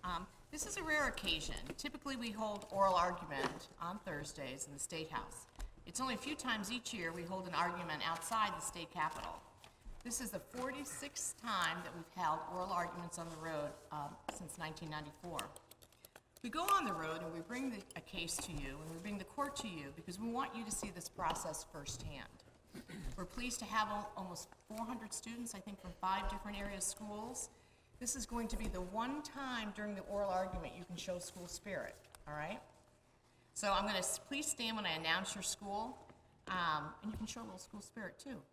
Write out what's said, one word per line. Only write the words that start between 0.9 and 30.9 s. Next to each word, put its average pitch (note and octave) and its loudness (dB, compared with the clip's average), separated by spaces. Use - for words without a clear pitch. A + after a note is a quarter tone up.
occasion. E3 2
Typically, C#4 -2
we A#3 0
hold G#3 0
oral G3 10
argument E3+ 4
on F3+ -2
Thursdays D3 -4
in C#3+ -10
the C#3+ -10
State D#3+ -2
House. A#2+ -4
It's F3 0
only B3+ 2
a - -2
few D4+ -2
times A3 2
each A#3+ -2
year E3+ 0
we E3+ -2
hold F#3 -2
an E3+ -4
argument E3+ 2
outside G3+ 4
the - -4
state - -4
capitol. D#3+ 0
This A#3 0
is B3 -2
the G3 -2
forty-sixth C#4 -4
time F3+ 4
that E3 -8
we've E3+ -4
held D#3+ 6
oral F#3 0
arguments F3 0
on E3 -4
the E3 -6
road, D#3 0
um, D3 -2
since E3+ -8
nineteen D#3+ -4
ninety-four. D3+ -4
We B3 0
go D#4+ 2
on G4 8
the A3 2
road D#3+ 0
and D#3+ -4
we E3+ -4
bring B3 -2
the, A3 -2
a E3+ -6
case E3+ -2
to - -2
you, C#3 -2
and D#3+ -6
we E3 -6
bring G3+ -2
the F#3 -4
court C#4 0
to A3+ -2
you D3 -6
because F3 -8
we A3+ 0
want A#3 0
you A3+ -4
to G#3+ -2
see G#3 -2
this F3 -8
process E3 0
firsthand. C#3+ -6
We're F#3 -2
pleased A#3+ -2
to A3+ -4
have G#3+ 6
al-, G#3 0
almost F3+ -6
four A3 -4
hundred A3+ -4
students, A#3 -6
I F#3+ -6
think, G3 -10
from F3+ -8
five G3 4
different G#3 -2
area G3+ -2
schools. G#3+ -4
This B3 0
is A#3+ -4
going A#3 0
to - 0
be G#3+ 0
the F#3 0
one A3+ 0
time B3 -2
during G#3 -2
the F#3+ -6
oral G3+ 2
argument F#3 2
you F3 -8
can F3 -6